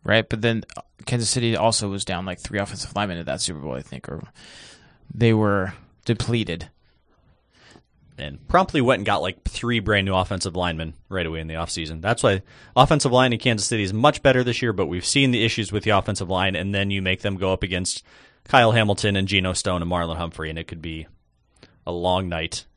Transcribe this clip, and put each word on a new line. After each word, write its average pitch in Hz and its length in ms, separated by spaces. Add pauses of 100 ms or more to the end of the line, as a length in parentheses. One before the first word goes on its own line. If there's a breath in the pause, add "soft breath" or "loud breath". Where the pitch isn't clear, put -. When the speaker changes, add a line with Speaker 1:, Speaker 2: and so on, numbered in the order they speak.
Speaker 1:
right? 107 240
But 110 140
then 113 220 (420)
Kansas 120 240
City 117 260
also 107 340
was 98 140
down, 92 220
like, 90 140
three 101 200
offensive - 360
linemen 101 240
in 82 60
that 69 160
Super 78 180
Bowl, 67 160
I 67 60
think, - 280
or - 140 (920 loud breath)
they 113 200
were 101 400 (300 loud breath)
depleted. 110 640 (1500 soft breath)
Speaker 2:
And 71 300
promptly 170 340
went 120 180
and 101 60
got, 98 160
like, 92 220
three 120 360
brand 98 260
new 95 100
offensive 92 400
linemen 82 380 (160)
right 92 160
away 80 160
in 78 60
the 80 80
offseason. 80 460
That's 110 220
why 98 200 (320 loud breath)
offensive 143 360
line 127 220
in 110 60
Kansas 107 280
City 110 160
is 95 100
much 139 300
better 127 200
this 120 180
year, 117 120
but 92 140
we've 87 180
seen 135 260
the 113 120
issues 110 280
with 104 120
the 107 80
offensive 98 380
line, 92 260
and 95 180
then 98 180
you 98 100
make 92 200
them 98 160
go 95 160
up - 80
against 92 420 (420 soft breath)
Kyle 120 260
Hamilton 104 440
and 95 120
Geno 92 260
Stone 90 280
and 87 100
Marlon 85 260
Humphrey, 80 320
and 80 80
it 82 100
could 82 140
be 80 260 (800 soft breath)
a 87 60
long 90 380
night 82 360 (120)